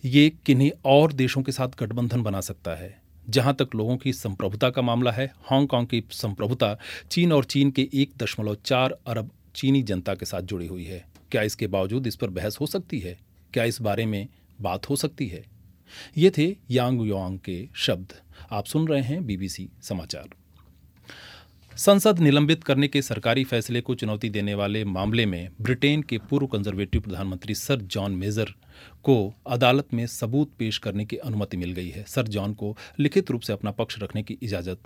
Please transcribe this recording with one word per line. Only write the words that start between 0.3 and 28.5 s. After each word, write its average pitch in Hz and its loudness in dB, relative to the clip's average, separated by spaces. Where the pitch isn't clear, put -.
किन्हीं 139 6
और 147 8
देशों 131 2
के 131 -2
साथ 127 -2
गठबंधन 120 -2
बना 98 -2
सकता - -8
है? 85 -10
जहां 131 4
तक 131 0
लोगों 113 0
की 131 -2
संप्रभुता 104 -2
का 131 -2
मामला 123 2
है, 131 -4
हांगकांग 135 2
की 117 -2
संप्रभुता 107 -2
चीन 175 4
और 139 4
चीन 139 4
के 135 0
एक 139 0
दशमलव 104 -4
चार 127 2
अरब 110 -4
चीनी 135 2
जनता 98 -4
के 92 -10
साथ 90 -6
जुड़ी 90 -6
हुई 90 -10
है। 87 -12
क्या 117 2
इसके 107 -4
बावजूद 98 -2
इस - -6
पर 110 -4
बहस 92 -4
हो 147 -2
सकती 175 -6
है? 90 -10
क्या 120 0
इस 117 -2
बारे 107 -2
में 104 -4
बात 98 -4
हो 139 0
सकती 135 -4
है? 85 -12
ये 180 8
थे 170 2
यांग 123 2
योआंग 95 -4
के 95 -8
शब्द। 95 -4
आप 104 -4
सुन 156 -2
रहे 143 0
हैं 147 -4
बीबीसी 95 -6
समाचार। 85 -8
संसद 202 6
निलंबित 147 4
करने 139 2
के 139 0
सरकारी 113 2
फैसले 117 -2
को 120 -4
चुनौती 107 -4
देने 101 -2
वाले 101 -2
मामले 104 0
में 90 -4
ब्रिटेन 139 2
के 117 -4
पूर्व 139 -2
कंजर्वेटिव 101 -2
प्रधानमंत्री 95 -6
सर - -2
जॉन 101 -4
मेजर 101 -2